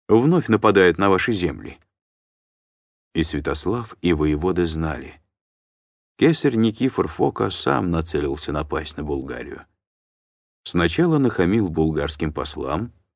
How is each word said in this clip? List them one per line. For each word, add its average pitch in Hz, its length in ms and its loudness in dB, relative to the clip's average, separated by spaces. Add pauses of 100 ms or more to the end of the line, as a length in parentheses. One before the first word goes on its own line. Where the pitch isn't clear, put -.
вновь 143 400 4
нападают 98 500 6
на 98 120 2
ваши 95 240 2
земли?» 85 460 -6 (1300)
И 80 100 0
Святослав, 85 800 -4
и 87 120 2
воеводы 82 540 0
знали. 78 500 -6 (1040)
Кесарь 147 340 4
Никифор 110 520 2
Фока 113 420 -2
сам - 400 0
нацелился 73 640 -2
напасть 76 440 -6
на 76 80 -8
Булгарию. 67 640 -8 (1000)
Сначала 151 540 2
нахамил 113 500 2
булгарским 78 640 -2
послам, 71 600 -6 (220)